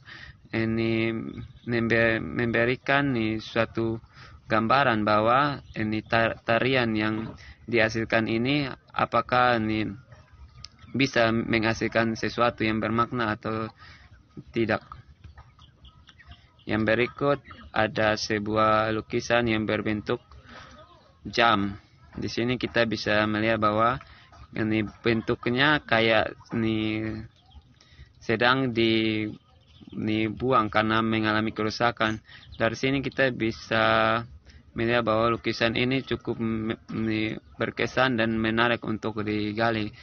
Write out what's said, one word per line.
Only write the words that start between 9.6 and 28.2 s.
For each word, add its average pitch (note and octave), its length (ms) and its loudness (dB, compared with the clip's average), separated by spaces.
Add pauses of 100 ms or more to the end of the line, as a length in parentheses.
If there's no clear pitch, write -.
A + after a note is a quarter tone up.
bisa A#2+ 400 2
menghasilkan A2+ 800 0
sesuatu A#2 480 0
yang A2 160 0
bermakna A2+ 560 -2
atau A2 320 -6 (880)
tidak. A2 300 0 (1900)
Yang G#2+ 160 0
berikut B2 540 0 (340)
ada G#2+ 400 2
sebuah G#2+ 800 2
lukisan A#2 560 0
yang A2 160 0
berbentuk G#2+ 560 -2 (1040)
jam. G2+ 560 2 (320)
Di G#2+ 160 -6
sini A#2+ 320 -2
kita A#2 240 0
bisa G#2+ 400 0
melihat G#2+ 320 0
bahwa A2 400 2 (560)
ini A2 320 0 (160)
bentuknya B2 800 0
kayak A2+ 560 2 (160)
ini A2 560 -2 (1120)